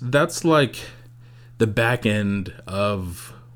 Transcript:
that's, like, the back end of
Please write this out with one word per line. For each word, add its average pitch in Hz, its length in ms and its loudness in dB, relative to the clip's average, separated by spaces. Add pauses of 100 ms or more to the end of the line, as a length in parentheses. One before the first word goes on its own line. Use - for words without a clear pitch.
that's, 139 420 0
like, 151 320 4 (800)
the 113 80 4
back 117 400 0
end 101 480 0 (140)
of 95 680 -4 (220)